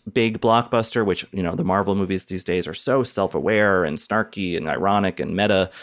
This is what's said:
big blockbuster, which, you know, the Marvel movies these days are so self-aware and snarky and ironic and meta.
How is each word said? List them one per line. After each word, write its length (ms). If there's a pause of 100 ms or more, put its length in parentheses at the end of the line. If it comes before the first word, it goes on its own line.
(120)
big 280
blockbuster, 640
which, 280
you 100
know, 120
the 100
Marvel 300
movies 300
these 200
days 220
are 80
so 300
self-aware 800
and 140
snarky 580
and 120
ironic 520
and 160
meta. 340 (120)